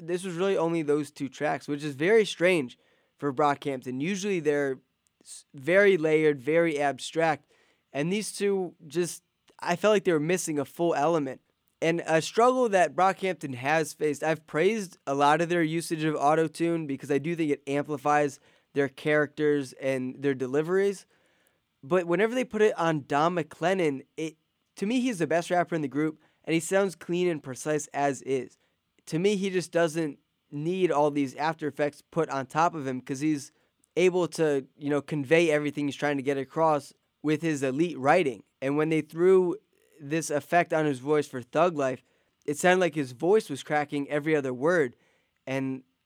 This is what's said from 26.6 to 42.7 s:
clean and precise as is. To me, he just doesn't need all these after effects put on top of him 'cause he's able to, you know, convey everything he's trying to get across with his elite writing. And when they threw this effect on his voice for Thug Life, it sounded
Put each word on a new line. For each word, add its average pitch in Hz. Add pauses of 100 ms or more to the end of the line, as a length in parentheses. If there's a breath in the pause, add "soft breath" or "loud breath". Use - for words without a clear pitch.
clean 180
and 160
precise 143
as 139
is. 131 (500)
To 160
me, 196
he 196
just 185
doesn't 165 (320)
need 170
all 147
these 143
after 151
effects 147
put 160
on 135
top 165
of 147
him 127
'cause 131
he's 151 (440)
able 175
to, 151 (120)
you 143
know, 143
convey 156
everything 147
he's 131
trying 147
to 135
get 139
across 147 (300)
with 147
his 156
elite 139
writing. 135 (180)
And 139
when 156
they 160
threw 175 (420)
this 156
effect 160
on 156
his 143
voice 147
for 127
Thug 156
Life, 135 (420)
it 143
sounded 185